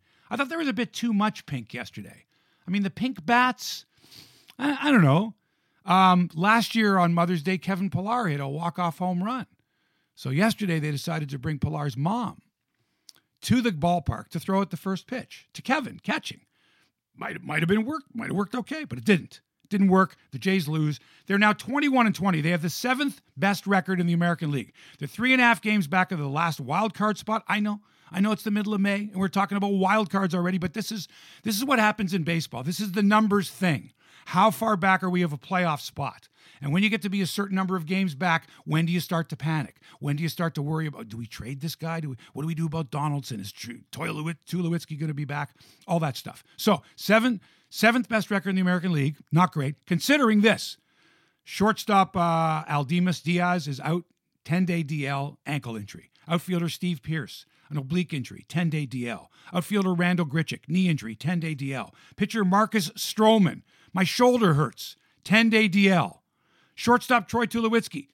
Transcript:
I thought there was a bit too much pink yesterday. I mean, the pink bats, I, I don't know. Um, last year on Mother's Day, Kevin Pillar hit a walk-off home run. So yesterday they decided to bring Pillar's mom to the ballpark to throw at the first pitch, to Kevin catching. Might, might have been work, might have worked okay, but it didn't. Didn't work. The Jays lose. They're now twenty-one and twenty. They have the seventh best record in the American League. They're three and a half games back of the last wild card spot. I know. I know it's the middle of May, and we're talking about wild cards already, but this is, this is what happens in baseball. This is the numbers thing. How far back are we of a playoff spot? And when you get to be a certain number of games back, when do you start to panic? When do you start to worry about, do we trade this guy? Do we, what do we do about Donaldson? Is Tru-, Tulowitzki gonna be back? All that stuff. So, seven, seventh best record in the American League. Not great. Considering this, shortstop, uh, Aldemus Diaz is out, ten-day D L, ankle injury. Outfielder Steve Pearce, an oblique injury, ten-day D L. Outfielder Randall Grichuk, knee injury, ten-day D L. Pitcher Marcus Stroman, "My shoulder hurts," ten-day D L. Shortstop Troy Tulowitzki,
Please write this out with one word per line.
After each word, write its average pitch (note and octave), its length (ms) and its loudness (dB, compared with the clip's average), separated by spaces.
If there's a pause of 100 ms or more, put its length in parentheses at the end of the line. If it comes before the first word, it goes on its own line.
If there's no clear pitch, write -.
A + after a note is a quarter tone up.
(280)
I G#3+ 80 -8
thought C4 140 -4
there E4 80 -8
was D#4+ 100 -2
a B3+ 60 -2
bit A3+ 180 -4
too A#3 220 -4
much G#3 320 -2
pink B2 260 -10
yesterday. - 540 -14 (420)
I F3 40 -6
mean, G3+ 100 0
the G3 80 -2
pink A3+ 340 -6
bats, B3 600 0 (720)
I, C#4 240 -2
I D4 100 2
don't A3 120 8
know. E3 320 4 (500)
Um, F3+ 480 6
last G#3 400 2
year G#3 240 4
on E3+ 160 4
Mother's E3+ 300 2
Day, F#3+ 160 -2
Kevin F#3+ 320 -4
Pillar A3 340 -2
hit D3 140 -2
a C#3 80 -6
walk-off E3 500 -4
home F3+ 260 -2
run. A#3 220 -6 (680)
So - 160 -6
yesterday F3+ 480 0
they D3+ 100 -4
decided D3+ 400 -4
to C#3 80 -8
bring C#3 220 -6
Pillar's D3 360 -4
mom G3 460 -4 (1000)
to B3 180 2
the A#3 120 0
ballpark E3+ 560 -2
to F3 120 -8
throw G3 220 0
at G3 80 -4
the F3 80 -10
first F#3+ 300 -6
pitch, - 440 -12
to - 120 -16
Kevin C#4 400 -4
catching. - 380 -6 (760)
Might, - 260 -10
might D3+ 180 0
have E3 60 2
been G#3+ 180 2
work, C#4+ 180 -6 (100)
might - 140 -6
have - 80 -4
worked G3 180 -2
okay, D4+ 300 -6
but B2+ 160 -10
it A#2 40 -14
didn't. F3 380 2 (260)
Didn't G3 200 4
work. F#3 280 4 (160)
The C3 60 -10
Jays F#3+ 300 0
lose. D3+ 320 0 (260)
They're G3 140 0
now G#3 140 6
twenty-one C4 520 2
and G#3 80 2
twenty. F3+ 280 0
They D#3+ 100 0
have E3+ 100 0
the E3+ 80 -2
seventh B3+ 500 -2 (160)
best G3 300 0
record F#3+ 340 2
in F3 60 2
the E3+ 80 2
American E3+ 380 0
League. C3 220 -4 (260)
They're C#3+ 80 -8
three B3 260 0
and B3+ 80 4
a B3 40 6
half A#3 140 4
games G#3+ 280 0
back F#3 240 0
of F3 80 -4
the C#3+ 80 -4
last D#3 320 -2
wild E3 340 -2
card G#3 240 -2
spot. A3 300 -4
I G#3 120 0
know. G#3 200 -2 (320)
I F#3 80 -6
know G#3+ 120 2
it's G#3 120 -4
the G#3+ 80 -4
middle G#3 240 -2
of G3 60 0
May, G3+ 300 0
and - 40 -14
we're F#3+ 120 0
talking G3+ 300 0
about G3+ 160 0
wild G3 380 2
cards F#3+ 240 0
already, F3+ 240 0
but F3+ 160 -6
this A3 160 -6
is, G#3+ 160 -8 (340)
this G#3+ 160 -2
is B3+ 80 -2
what C4 140 2
happens G#3+ 340 2
in F#3 80 0
baseball. D3+ 400 -4
This D#3+ 180 -6
is G3+ 120 -4
the G3+ 100 0
numbers G3+ 480 4
thing. E3 420 -2 (340)
How G3+ 260 4
far A3 260 -2
back F#3+ 240 2
are F#3+ 80 -2
we F3+ 140 2
of D3+ 100 -2
a D3 40 -8
playoff F3 420 -2
spot? - 480 -10 (340)
And C#3 100 -4
when F3+ 120 2
you G#3+ 60 2
get G#3 120 -2
to G#3 80 -4
be G3 120 -2
a F3+ 60 0
certain G3+ 280 -4
number F#3+ 200 0
of E3 120 -6
games F#3 260 -2
back, E3 340 -2 (180)
when D#3 200 2
do E3 80 -2
you F3 60 2
start E3 300 -4
to D3+ 60 -10
panic? D#3 420 -4 (220)
When C#3+ 160 -2
do D3+ 60 -4
you E3 80 -2
start E3 260 -4
to D#3 60 -4
worry D#3 240 -4
about, A#2+ 240 -10
do A2 80 -12
we A#2 80 -10
trade B2 340 -12
this D#3 140 -8
guy? E3 280 -8
Do D3 100 -8
we, B2 60 -10 (160)
what C3+ 100 -8
do D#3+ 40 -4
we E3 60 -4
do D#3+ 140 -2
about D3 240 -6
Donaldson? C#3+ 480 -4
Is G2 120 -12
Tru-, - 300 -14 (100)
Tulowitzki E3 1080 -6
gonna D#3 160 -4
be D3 100 -6
back? C#3+ 300 -6 (320)
All E3+ 140 0
that C#3+ 160 -4
stuff. - 260 -16 (140)
So, F#3+ 260 2 (120)
seven, A3 460 2 (300)
seventh A#3+ 360 2
best A3 220 -2
record G3 220 -2
in F#3 60 0
the F#3+ 40 2
American F3+ 300 2
League. D3 260 0 (140)
Not E3+ 220 4
great. C#3+ 220 -4 (120)
Considering A3 540 4
this, - 360 2 (640)
shortstop, G3 720 2
uh, D#3+ 500 0
Aldemus D#3+ 580 0
Diaz F3 440 0
is C3+ 120 -8
out, E3 240 -2 (420)
ten-day E3+ 380 0
D C#3+ 240 -4
L, C#3+ 400 -6
ankle C3 280 -6
injury. - 360 -14 (160)
Outfielder E3+ 420 -2
Steve F3 320 -6
Pearce, D#3 460 -8 (240)
an D3 60 -4
oblique D#3 360 -2
injury, - 340 -8
ten-day D#3+ 380 -2
D A#2+ 240 -6
L. - 220 -12 (200)
Outfielder F#3 440 0
Randall F3 320 0
Grichuk, D3 420 -4
knee F3+ 200 2
injury, A2+ 260 -2
ten-day D#3+ 400 -4
D C3+ 180 -6
L. A2+ 180 -8 (240)
Pitcher G#3 300 0
Marcus G3 460 2
Stroman, G#3+ 720 4 (300)
"My F#3 100 2
shoulder A#3+ 500 4
hurts," C#3 420 -2 (280)
ten-day A3 440 6
D G3 220 6
L. D#3+ 300 2 (540)
Shortstop A#3+ 540 2
Troy A#3 180 0
Tulowitzki, A3+ 680 -2